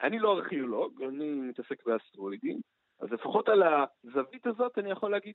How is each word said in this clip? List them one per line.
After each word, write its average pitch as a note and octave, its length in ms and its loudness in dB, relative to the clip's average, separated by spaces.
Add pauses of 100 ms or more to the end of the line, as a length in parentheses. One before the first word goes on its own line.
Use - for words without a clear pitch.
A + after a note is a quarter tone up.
אני A3+ 160 0
לא G#3+ 140 4
ארכיאולוג, C3+ 720 -4
אני C#3+ 280 -6
מתעסק B2+ 560 -8
באסטרואידים, A2 720 -4 (400)
אז - 120 -8
לפחות - 360 -2
על G#3 140 8
הזווית C#3+ 840 2
הזאת A#3+ 320 0
אני G3+ 120 -2
יכול G3+ 200 -2
להגיד, G3+ 240 -2